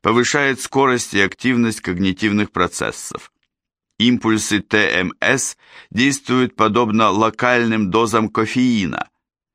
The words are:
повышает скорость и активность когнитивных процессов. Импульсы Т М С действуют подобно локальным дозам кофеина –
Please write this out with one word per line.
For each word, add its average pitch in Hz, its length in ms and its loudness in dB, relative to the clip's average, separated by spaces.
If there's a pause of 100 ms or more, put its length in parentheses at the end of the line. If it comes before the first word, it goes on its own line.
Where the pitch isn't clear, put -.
повышает 123 600 0
скорость 131 520 -2
и 101 60 0
активность 113 640 0
когнитивных 98 720 -2
процессов. - 800 -6 (640)
Импульсы 110 640 0
Т - 180 -2 (140)
М 90 300 -2
С 131 360 0 (320)
действуют 127 680 0
подобно 110 540 2
локальным 110 800 0
дозам 110 360 2
кофеина – 110 800 -2 (460)